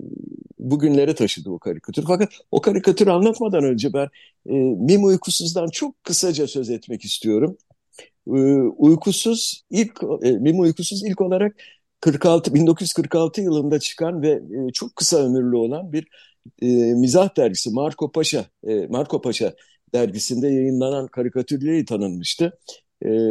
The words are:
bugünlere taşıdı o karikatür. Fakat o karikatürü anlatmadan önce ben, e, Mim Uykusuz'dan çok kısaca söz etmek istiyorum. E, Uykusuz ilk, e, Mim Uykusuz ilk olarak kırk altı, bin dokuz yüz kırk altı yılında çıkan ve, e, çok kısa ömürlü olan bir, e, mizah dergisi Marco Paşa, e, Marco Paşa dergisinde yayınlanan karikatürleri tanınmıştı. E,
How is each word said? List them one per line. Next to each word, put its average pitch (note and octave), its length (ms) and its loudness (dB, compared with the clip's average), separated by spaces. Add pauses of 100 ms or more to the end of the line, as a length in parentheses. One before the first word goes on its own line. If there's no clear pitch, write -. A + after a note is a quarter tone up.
(600)
bugünlere C#3+ 560 2
taşıdı G2+ 340 -2
o F2 100 -8
karikatür. G2 480 -6
Fakat F3+ 260 2 (180)
o - 100 4
karikatürü G3 480 4
anlatmadan G3 540 2
önce C3 300 0
ben, C#3 140 -2 (420)
e, A2 100 -2
Mim C3 460 4
Uykusuz'dan F3 640 0
çok C4+ 340 -8
kısaca D#3+ 440 -2
söz B2 220 -6
etmek A#2 360 -8
istiyorum. A2+ 520 0 (720)
E, C3+ 120 -2 (380)
Uykusuz F3+ 920 2
ilk, G#3+ 340 -2 (200)
e, B2+ 80 4
Mim C#3+ 280 2
Uykusuz F3+ 440 0
ilk G3+ 180 -2
olarak F#3+ 340 0 (440)
kırk D3+ 260 2
altı, E3 280 4
bin D#3 140 6
dokuz E3 180 2
yüz - 80 -6
kırk E3 220 -2
altı E3 260 0
yılında D3+ 380 0
çıkan E3 420 -6
ve, D3+ 100 2
e, B2+ 420 -4
çok - 220 -10
kısa - 220 0
ömürlü B2+ 380 2
olan C#3+ 380 -2
bir, D#3 140 -6 (540)
e, A#2+ 40 -2 (280)
mizah C3 440 2
dergisi A#2 320 0
Marco C#3+ 420 -4
Paşa, D#3 340 -2 (220)
e, G#2 200 -2
Marco C3 340 -4
Paşa A2 320 -4 (400)
dergisinde A#2+ 540 -2
yayınlanan C3+ 600 0
karikatürleri C3 800 -4
tanınmıştı. G2+ 760 -4 (420)
E, - 80 -6 (220)